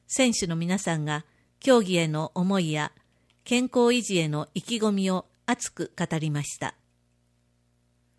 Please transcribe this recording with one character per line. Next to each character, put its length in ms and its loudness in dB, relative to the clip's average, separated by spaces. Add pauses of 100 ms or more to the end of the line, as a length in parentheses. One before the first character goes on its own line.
選 260 2
手 140 -4
の 100 -2
皆 220 0
さ 180 -2
ん 80 -2
が 220 -4 (340)
競 220 6
技 140 0
へ 100 2
の 300 -2
思 240 2
い 100 -2
や 220 -4 (500)
健 200 0
康 280 2
維 100 2
持 160 -2
へ 120 2
の 260 -4
意 80 -6
気 140 -6
込 160 0
み 180 0
を 160 -2 (180)
熱 280 -4
く 260 -8
語 180 -2
り 140 -2
ま 140 -2
し 120 -10
た。 200 -8 (1400)